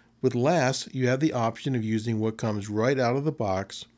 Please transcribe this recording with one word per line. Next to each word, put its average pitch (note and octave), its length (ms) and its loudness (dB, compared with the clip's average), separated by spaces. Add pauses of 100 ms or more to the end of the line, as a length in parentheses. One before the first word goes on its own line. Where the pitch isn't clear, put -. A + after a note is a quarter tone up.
(200)
With B2+ 140 2
las, C3+ 580 2
you B2+ 160 0
have C3 120 2
the C3 140 2
option A#2+ 420 -2
of A2 80 0
using A2 340 0
what A2 200 0
comes G#2 300 -2
right A2+ 300 2
out B2 180 2
of C#3 80 -2
the D#3 80 0
box G2 520 -2 (140)